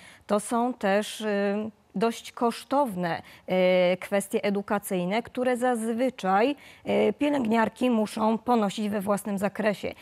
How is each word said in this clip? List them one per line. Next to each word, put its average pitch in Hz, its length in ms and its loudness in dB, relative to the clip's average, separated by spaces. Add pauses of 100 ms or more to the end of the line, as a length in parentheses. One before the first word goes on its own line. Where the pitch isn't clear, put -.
(280)
to 208 120 2
są 240 340 -2
też, 208 480 -2
e, 208 480 -2 (260)
dość 226 360 -2
kosztowne, 226 920 -2 (260)
e, 185 500 4
kwestie 202 460 -2
edukacyjne, 202 800 -2
które 247 340 -2
zazwyczaj, 233 1000 0 (300)
e, 208 280 2
pielęgniarki 247 760 0
muszą 220 480 0
ponosić 214 520 0
we 208 120 -2
własnym 202 360 -2
zakresie. 202 640 -2